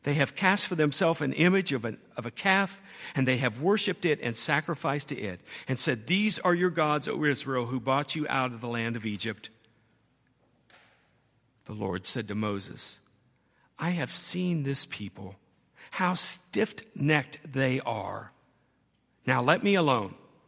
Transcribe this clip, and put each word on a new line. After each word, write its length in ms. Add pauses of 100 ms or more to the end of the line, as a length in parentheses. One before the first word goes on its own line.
They 140
have 200
cast 320
for 60
themselves 480
an 120
image 400
of 120
an, 140 (160)
of 100
a 60
calf, 500 (320)
and 140
they 100
have 240
worshipped 420
it 200
and 120
sacrificed 720
to 60
it, 260 (260)
and 100
said, 300
'These 320
are 160
your 160
gods, 360
O 160
Israel, 440
who 120
brought 360
you 140
out 220
of 100
the 60
land 280
of 100
Egypt.'" 460 (2250)
The 80
Lord 320
said 240
to 60
Moses, 680 (760)
"I 120
have 200
seen 540
this 220
people, 520 (540)
how 220
stiff-necked 1400
they 300
are. 500 (920)
Now 160
let 240
me 100
alone 400 (320)